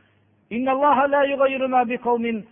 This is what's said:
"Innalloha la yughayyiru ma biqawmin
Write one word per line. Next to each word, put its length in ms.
"Innalloha 600
la 140
yughayyiru 440
ma 200
biqawmin 480